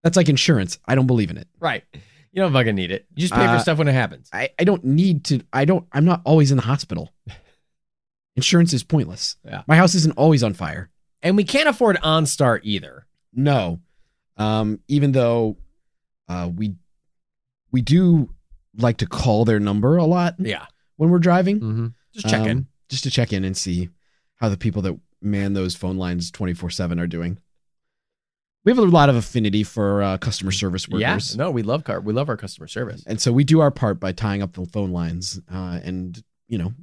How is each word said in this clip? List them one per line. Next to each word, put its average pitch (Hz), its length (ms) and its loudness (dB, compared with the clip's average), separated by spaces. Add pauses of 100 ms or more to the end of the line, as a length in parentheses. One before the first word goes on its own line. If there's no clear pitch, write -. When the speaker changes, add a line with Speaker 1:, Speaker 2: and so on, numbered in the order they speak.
Speaker 1:
That's 165 120 2
like 170 140 4
insurance. 131 560 0
I 127 100 0
don't 131 120 2
believe 113 240 2
in 76 60 -10
it. - 100 -16 (120)
Speaker 2:
Right. 135 240 -6 (480)
You 185 100 -4
don't 175 120 2
fucking 113 220 2
need 90 160 -4
it. - 140 -8 (100)
You 147 60 -4
just 180 120 -2
pay 120 120 4
for 117 80 4
Speaker 1:
Uh, 117 60 4
Speaker 2:
stuff 156 180 0
when 156 100 2
it 139 60 4
happens. - 380 -2
Speaker 1:
I, 120 180 -6 (100)
I 170 60 2
don't 190 180 2
need 156 420 2
to, 135 160 0 (100)
I 135 140 0
don't, 180 260 2
I'm 147 140 2
not 175 200 2
always 147 260 6
in 139 60 2
the 117 60 -2
hospital. 107 500 -6 (140)
Speaker 2:
<laughs> - 60 -18 (1000)
Speaker 1:
Insurance 170 380 2
is 123 100 -2
pointless. - 600 -4
Speaker 2:
Yeah. 98 220 -12
Speaker 1:
My 156 100 4
house 180 180 4
isn't 156 220 2
always 143 260 4
on 104 100 0
fire. 82 360 -10 (320)
Speaker 2:
And 185 160 0
we 208 80 2
can't 302 240 0
afford 214 280 2
OnStar 151 640 0
either. 76 440 -8 (260)
Speaker 1:
No. 127 460 0 (580)
Um, 107 500 -2
even 143 260 2
though, 117 440 0 (680)
uh, 87 260 -6
we, 101 220 -6 (960)
we 127 100 0
do 165 480 4 (480)
like 117 200 0
to - 100 -2
call 113 380 0
their 110 140 2
number 104 380 0
a 175 80 2
lot 175 320 0
Speaker 2:
Yeah. 101 280 -6 (320)
Speaker 1:
when 160 120 2
we're 180 100 4
driving. 180 400 2
Speaker 2:
Mm-hmm. 113 280 -4 (260)
Just 202 140 -8
check 110 140 2
Speaker 1:
Um, 107 60 0
Speaker 2:
in. 127 200 -2 (220)
Speaker 1:
just 131 160 -6
to 135 60 -2
check 120 200 0
in 95 140 -2
and 95 100 -4
see 90 340 -4 (460)
how 113 140 -2
the 98 80 -2
people 104 240 -4
that 92 180 -4 (220)
man 101 320 -2
those 92 220 -4
phone 95 220 -6
lines 90 320 -4
twenty-four 87 400 -6
seven 87 300 -6
are 87 80 -4
doing. 85 320 -6 (1300)
We 208 60 6
have 254 80 2
a 220 40 6
lot 165 260 6
of 131 60 4
affinity 107 480 0
for, 101 380 -2
uh, 95 160 0
customer 98 340 -6
service 92 380 -4
Speaker 2:
Yeah. 113 240 -2
Speaker 1:
workers. - 240 -6
Speaker 2:
No, 160 140 -4
we 120 120 -4
love 131 220 -4
car-, 95 160 -6
we 104 120 -6
love 135 160 -2
our 110 80 -6
customer 80 300 -16
service. - 400 -10
Speaker 1:
And 110 140 -6
so 123 100 0
we 131 140 4
do 160 160 6
our 143 100 4
part 101 280 -2
by 92 120 -4
tying 101 300 -4
up 90 120 -8
the 92 120 -8
phone 95 260 -6
lines, 87 480 -6 (120)
uh, 90 320 -8
and, 92 380 -10 (260)
you 113 100 -6
know 92 260 -4